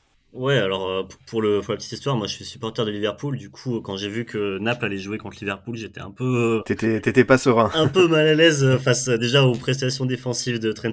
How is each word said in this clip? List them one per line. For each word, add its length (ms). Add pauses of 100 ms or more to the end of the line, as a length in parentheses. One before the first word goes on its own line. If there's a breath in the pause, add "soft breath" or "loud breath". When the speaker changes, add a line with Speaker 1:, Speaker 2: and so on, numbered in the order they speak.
(340)
Speaker 1:
Ouais, 240
alors, 320
euh, 140
p-, 100 (120)
pour 140
le, 220
pour 100
la 60
petite 140
histoire, 220
moi 120
je 80
suis 100
supporter 400
de 60
Liverpool, 480
du 100
coup, 320
quand 160
j'ai 140
vu 160
que 320
Naples 260
allait 140
jouer 180
contre 240
Liverpool, 340
j'étais 280
un 80
peu, 480
euh, 80
Speaker 2:
T'étais, 340
t'étais 240
pas 140
serein. 340
Speaker 1:
un 160
peu 200
mal 180
à 80
l'aise, 280
euh, 140
face, 320
euh, 80
déjà 260
aux 120
prestations 500
défensives 540
de 140
Trent 200